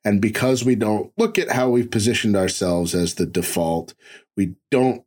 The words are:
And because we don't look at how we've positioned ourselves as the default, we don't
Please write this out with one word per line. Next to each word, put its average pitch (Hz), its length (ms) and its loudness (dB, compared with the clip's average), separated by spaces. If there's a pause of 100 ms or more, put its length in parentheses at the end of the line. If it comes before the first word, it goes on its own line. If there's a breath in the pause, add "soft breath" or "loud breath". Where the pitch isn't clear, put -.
And 104 160 2
because 120 440 0
we 127 100 4
don't 107 420 -2
look 226 220 0
at 180 140 -2
how 127 180 2
we've 120 200 2
positioned 110 460 2
ourselves 90 580 0
as 85 200 0
the 90 120 -2
default, 82 680 -4 (420 loud breath)
we 98 180 -2 (160)
don't 127 360 0